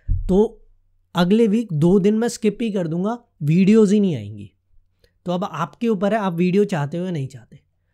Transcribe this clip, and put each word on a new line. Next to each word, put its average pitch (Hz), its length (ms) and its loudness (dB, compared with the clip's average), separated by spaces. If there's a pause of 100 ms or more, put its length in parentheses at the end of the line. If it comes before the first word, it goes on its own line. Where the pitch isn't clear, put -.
(300)
तो 208 320 2 (540)
अगले 202 320 2
वीक 214 260 0
दो 175 260 4
दिन 208 180 2
मैं 233 100 -2
स्किप 214 340 -4
ही 226 100 -4
कर 180 160 -4
दूंगा, 190 320 -4 (240)
वीडियोज़ 190 500 4
ही 214 60 4
नहीं 185 160 0
आएंगी। 104 360 -14 (720)
तो 180 60 -4
अब 180 120 -4
आपके 170 440 -6
ऊपर 202 260 0
है, 226 60 0
आप 190 140 -4
वीडियो 185 320 2
चाहते 160 320 -4
हो 175 80 -6
या 185 60 -6
नहीं 139 160 -6
चाहते। - 320 -20 (340)